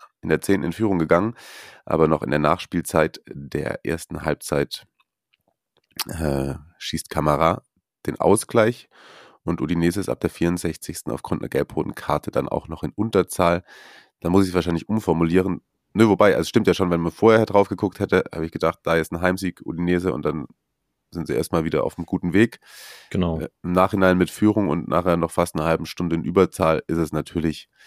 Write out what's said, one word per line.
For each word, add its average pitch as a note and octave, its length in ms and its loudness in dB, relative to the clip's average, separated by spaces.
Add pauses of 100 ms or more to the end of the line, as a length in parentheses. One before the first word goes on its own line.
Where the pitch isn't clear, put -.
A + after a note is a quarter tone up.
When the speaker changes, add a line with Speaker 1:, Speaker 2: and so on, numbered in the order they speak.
(220)
Speaker 1:
in - 80 -4
der D#2 120 2
zehnten F#2 240 0
in E2+ 80 -4
Führung G#2 240 -2
gegangen, E2+ 380 2 (500)
aber D#2+ 220 2
noch D#2 160 0
in - 80 -4
der D2+ 80 2
Nachspielzeit D#2+ 880 0
der - 580 -8
ersten D#2 380 -6
Halbzeit, D2+ 640 -4 (1200)
äh, C#2 480 -2 (240)
schießt - 300 -8
Camara D2+ 520 2 (460)
den - 120 -4
Ausgleich A2 720 2 (540)
und E2+ 180 -4
Udinese E2+ 380 0
ist E2+ 100 -4
ab B1 100 -4
der E2+ 120 -2
vierundsechzigsten E2+ 840 -4
aufgrund - 280 -6
einer - 80 -8
gelb-roten - 440 -4
Karte - 380 -6
dann - 180 -2
auch - 180 -6
noch D#2+ 160 -10
in D#2 100 -6
Unterzahl. F#2 720 0 (560)
Da E2 100 -4
muss F#2+ 180 4
ich F2+ 80 -6
wahrscheinlich E2+ 340 -2
umformulieren. F2+ 720 0 (320)
Nö, A2 160 6
wobei, G2+ 200 6
also D#2+ 120 2
es - 80 -6
stimmt A2 180 0
ja F2+ 60 6
schon, F2+ 160 -2
wenn E2+ 120 0
man E2 100 -2
vorher A2+ 340 4
drauf G2+ 240 2
geguckt G2 300 -4
hätte, F#2 240 2 (100)
habe D#2+ 120 -4
ich E2 60 -8
gedacht, - 320 -2
da E2 120 0
ist E2 180 -2
ein E2+ 80 -6
Heimsieg, F#2 420 -2
Udinese, F2 480 0
und C2 140 -4
dann D2+ 220 -4 (640)
sind E2 160 -8
sie C#2+ 80 -2
erstmal E2+ 280 -2
wieder D#2 200 0
auf - 140 -6
einem E2+ 80 -8
guten F2 280 -4
Weg. A2 260 2 (520)
Speaker 2:
Genau. F2 280 -2
Speaker 1:
Äh, - 100 -8 (140)
im F2+ 80 -4
Nachhinein F#2 460 4
mit F2 140 2
Führung G#2 360 2
und D#2 220 -2
nachher F2 260 2
noch E2+ 160 0
fast - 240 0
eine D#2+ 80 -2
halbe E2 220 0
Stunde E2+ 300 -4
in E2 80 -2
Überzahl F2+ 640 2
ist E2 100 -2
es D#2+ 160 -2
natürlich D#2 560 -4 (180)